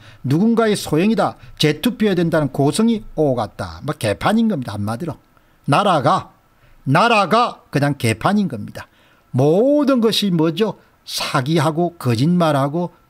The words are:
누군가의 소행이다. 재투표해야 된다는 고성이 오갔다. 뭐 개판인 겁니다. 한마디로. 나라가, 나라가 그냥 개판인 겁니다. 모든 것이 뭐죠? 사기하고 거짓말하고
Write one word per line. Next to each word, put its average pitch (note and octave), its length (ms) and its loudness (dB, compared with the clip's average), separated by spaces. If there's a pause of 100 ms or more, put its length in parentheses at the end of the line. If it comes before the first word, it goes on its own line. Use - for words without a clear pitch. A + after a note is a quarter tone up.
(240)
누군가의 G#3+ 520 2
소행이다. F3 600 0 (220)
재투표해야 F#3+ 580 0
된다는 E3+ 320 2
고성이 G#3 560 0 (120)
오갔다. G#2+ 680 -4
뭐 - 120 -6
개판인 G#3+ 520 0
겁니다. C3+ 260 -4
한마디로. A2+ 440 -6 (480)
나라가, D#3+ 680 2 (520)
나라가 G#3 840 2
그냥 C#3+ 280 0
개판인 F3 500 0
겁니다. - 400 -12 (440)
모든 A#3+ 680 2
것이 G3+ 300 0
뭐죠? E3+ 480 -2 (260)
사기하고 D#3+ 920 -2
거짓말하고 D3+ 960 0 (160)